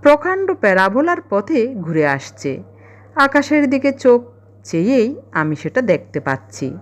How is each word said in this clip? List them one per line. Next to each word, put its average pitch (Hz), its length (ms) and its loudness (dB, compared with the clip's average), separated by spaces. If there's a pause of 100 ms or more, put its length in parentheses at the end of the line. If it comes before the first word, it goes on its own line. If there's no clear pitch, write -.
প্রকাণ্ড 359 520 2
প্যারাবোলার 208 640 2 (120)
পথে 233 380 -2
ঘুরে 160 400 -2
আসছে। 139 560 -6 (520)
আকাশের 285 540 2
দিকে 277 220 0
চোখ 247 300 4 (420)
চেয়েই 226 520 0 (160)
আমি 156 240 -2
সেটা 160 260 -4
দেখতে 180 380 -2
পাচ্ছি। 135 640 -8